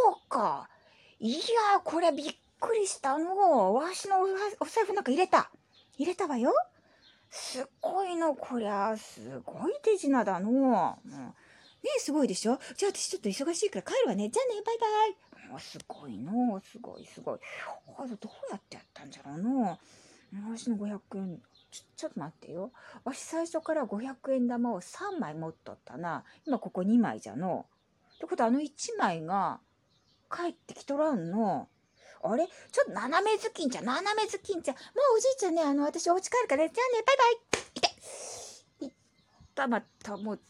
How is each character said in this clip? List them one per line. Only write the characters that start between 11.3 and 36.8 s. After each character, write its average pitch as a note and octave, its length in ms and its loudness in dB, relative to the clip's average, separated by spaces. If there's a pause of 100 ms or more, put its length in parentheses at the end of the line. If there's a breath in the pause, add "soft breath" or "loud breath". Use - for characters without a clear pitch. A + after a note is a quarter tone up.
え、 A#4+ 40 0
す - 120 -4
ご C#4+ 140 4
い - 20 0
で F#3 60 -2
し G#3+ 160 0
ょ？ C4 100 2 (160 loud breath)
じ - 100 -2
ゃ G4+ 40 2
あ、 - 20 0
私 - 180 -6
ち - 60 -4
ょ - 40 -10
っ - 20 -12
と G#3 80 -2
忙 C#4 240 -2
し E4 100 -2
い G4+ 60 0
か G3 100 -4
ら - 40 -8
帰 E4+ 100 -6 (100)
る F4 60 4
わ F#3+ 60 0
ね。 G#3 140 -2
じ B3 80 -2
ゃ C5 60 2
あ B4 100 0
ね、 G#4 120 -4
バ A#4 80 0
イ A4+ 40 -2
バ G#4+ 680 0
イ。 - 40 -18
も - 60 -12
う - 20 -14
す - 180 -16 (100)
ご - 220 -14
い G#2 80 -10
の。 G3+ 420 0
す - 200 -18
ご - 200 -14
い、 - 60 -18
す - 160 -20
ご B2 140 -6
い。 - 40 -14 (580 loud breath)
あ C#4+ 60 -10
れ、 B3+ 60 -8
ど A3 60 -8
う - 360 -14
や G3+ 60 -8
っ - 100 -16
て - 80 -18
や - 60 -20
っ - 120 -20
た D3 120 -18
ん C#3 60 -18
じ - 80 -20
ゃ - 40 -20
ろ C#3+ 120 -12
う - 20 -8
の。 B3 260 0
わ F3 160 -2 (800 soft breath)
し B3 120 -6
の A3+ 60 0
五 G3+ 120 -6
百 G#3 320 -10
円。 F#3 200 -8 (300)
ち - 100 -18
ょ、 - 40 -20 (120)
ち - 120 -10
ょ - 20 -10
っ - 40 -14
と G#3 60 -10
待 D#3 160 -10
っ - 40 -20
て - 120 -18
よ。 F#3 200 -8 (340 loud breath)
わ C4 80 -4
し - 60 -12
最 E4 260 -4
初 E4 160 -4
か D#4+ 140 -4
ら C#4+ 100 0
五 G3+ 160 -6
百 C4+ 320 -6
円 B3 140 2
玉 A#3+ 260 0
を F3+ 80 -4
三 F#4+ 380 -8
枚 D#3 160 -4
持 D#3+ 140 -6
っ D#3+ 140 -12
と G#2 100 -14
っ - 120 -16
た B2 120 -16
な。 D#3+ 280 -6 (200 soft breath)
今 C#4 140 0
こ F#3+ 120 -10
こ F3+ 120 -4
二 G#3+ 140 4
枚 C3 240 2
じ - 80 -12
ゃ G2 60 -12
の。 E3 300 -4 (500)
っ - 20 -20
て - 100 -8
こ F#4 80 -4
と C4+ 80 2
は、 A3+ 60 4
あ - 20 4
の C4 80 4
一 D4+ 380 -6
枚 F3+ 260 0
が E3+ 380 -2 (680)
帰 F4 200 -4
っ - 40 -4
て - 200 -20
き - 100 -18
と C#4 140 -2
ら D#4 160 4
ん E3+ 180 -2
の。 G3 380 0 (540 loud breath)
あ G3+ 120 0
れ？ D#4 100 2
ち - 360 -2
ょ - 20 4
っ - 20 4
と - 60 -6
斜 E4 400 0
め G#4 60 4
ず A4 120 -4
き - 160 -4
ん B3 60 2
ち E3+ 80 -6
ゃ - 20 -6
ん、 F3+ 40 -6
斜 G4 360 0
め G#4 80 0
ず F#4+ 80 -6
き G4 180 -6
ん E4 60 -4
ち - 80 -4
ゃ C4 40 -4
ん。 - 20 -10
も - 60 -18 (340 loud breath)
う - 20 4
お - 20 4
じ A#4+ 80 2
い C5 120 2
ち G4+ 80 0
ゃ - 20 2
ん D#4+ 60 2
ね、 E4 80 4
あ C#4+ 100 2
の、 C#4+ 120 2
私 E4 220 -2
お E4+ 60 6
家 F#4 160 0
帰 B4 140 2
る A4 40 -2
か C5 80 4
ら D4+ 80 4
ね。 D#4+ 80 0
じ - 80 -4
ゃ A#4+ 40 2